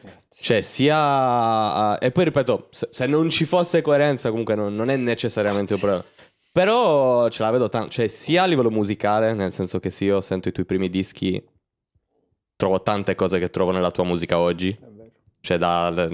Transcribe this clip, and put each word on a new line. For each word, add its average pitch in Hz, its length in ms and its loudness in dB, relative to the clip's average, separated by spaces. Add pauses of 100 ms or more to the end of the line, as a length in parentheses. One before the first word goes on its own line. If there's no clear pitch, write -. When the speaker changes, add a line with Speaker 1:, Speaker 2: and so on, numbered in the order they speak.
Speaker 1:
Grazie. - 160 -20 (260)
Speaker 2:
Cioè, 185 180 2
sia... 120 1400 2
e 123 120 0
poi 180 140 0
ripeto, 127 460 0
se, - 200 -8
se 127 160 -4
non 156 220 2
ci 156 160 0
fosse 175 360 2
coerenza 143 480 2
comunque 110 260 -2
non, 104 200 -4
non 113 140 -2
è 135 80 0
necessariamente 107 760 -2
un 95 60 0
problema. 98 240 0 (480)
Però 151 760 2
ce 110 140 -4
la 110 80 0
vedo 120 180 2
tan-, 110 200 -4
cioè, 117 180 -2
sia 170 360 0
a - 20 2
livello 127 260 2
musicale, 107 640 0
nel 98 180 -2
senso 92 280 -6
che 92 100 -6
se - 160 -4
io 98 160 2
sento 92 280 -6
i - 20 0
tuoi 90 140 -4
primi 95 240 -2
dischi, 95 520 -4 (1120)
trovo 95 260 0
tante 101 340 -2
cose 92 240 0
che 87 100 -2
trovo 92 220 0
nella 90 200 0
tua 92 120 -2
musica 87 360 0
oggi. 87 300 0
Speaker 1:
È 110 160 -8
vero. 113 240 -20 (320)
Speaker 2:
Cioè, 90 160 -2
da, 85 560 0